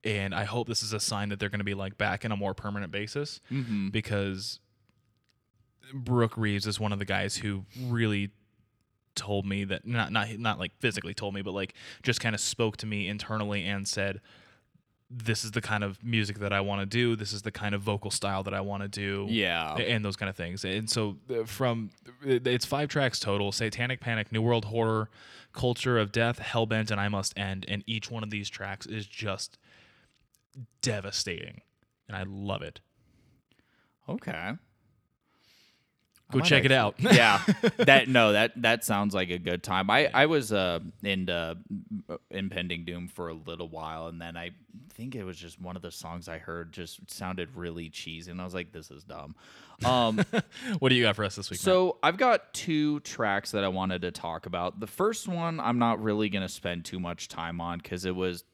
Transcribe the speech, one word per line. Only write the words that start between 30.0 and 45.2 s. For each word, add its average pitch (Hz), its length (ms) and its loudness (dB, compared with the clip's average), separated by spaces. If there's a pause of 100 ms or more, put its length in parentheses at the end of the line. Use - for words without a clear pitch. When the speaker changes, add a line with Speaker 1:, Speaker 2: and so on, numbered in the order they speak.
Speaker 1:
devastating, 98 800 -4 (480)
and 98 80 -8
I 92 100 -4
love 98 360 -4
it. - 180 -12 (1300)
Speaker 2:
Okay. - 240 -6 (2000)
I 135 40 -6
Speaker 1:
Go 131 60 6
Speaker 2:
might 160 80 0
Speaker 1:
check 135 180 8
it 131 60 8
Speaker 2:
actually 120 380 4
Speaker 1:
out. 185 40 12
<laughs> - 20 12
Speaker 2:
Yeah. 110 240 10 (380)
That, 135 300 10
no, 117 240 8
that, 110 280 6
that 117 240 4
sounds 101 300 2
like 92 160 0
a 87 80 -2
good 90 240 -2
time. 95 260 0
I, 123 140 6
Speaker 1:
Yeah. 139 100 4
Speaker 2:
I 139 140 8
was, 135 260 2
uh, 90 280 2 (220)
into, 90 540 0 (540)
uh, 85 60 -6 (140)
Impending 90 540 -4
Doom 87 240 -8
for 85 200 -8
a 82 60 -8
little 82 340 -10
while, 80 400 -8
and 85 120 -10
then 85 160 -10
I 85 140 -8 (400)
think 123 240 -12
it 107 100 -8